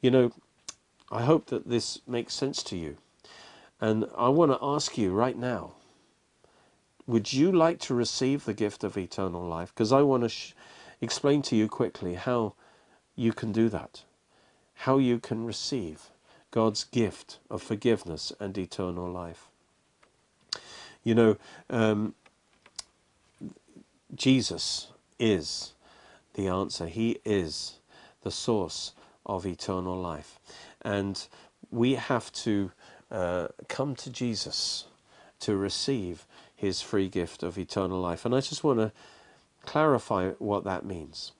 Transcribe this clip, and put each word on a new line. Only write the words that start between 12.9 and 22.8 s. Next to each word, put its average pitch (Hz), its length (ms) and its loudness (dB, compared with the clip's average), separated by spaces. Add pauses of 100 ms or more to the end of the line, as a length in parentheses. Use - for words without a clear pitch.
you 113 180 2
can 110 200 -4
do 113 160 4
that, - 360 -6 (680)
how 131 240 2
you 123 200 4
can 113 260 -4
receive 101 680 -6 (400)
God's 110 340 2
gift - 540 -2 (120)
of 107 120 -6
forgiveness 104 800 -2
and 98 160 -6
eternal 90 540 -6
life. 87 380 -10 (1500)
You 113 120 4
know, 110 220 8 (320)
um, 110 460 2 (2000)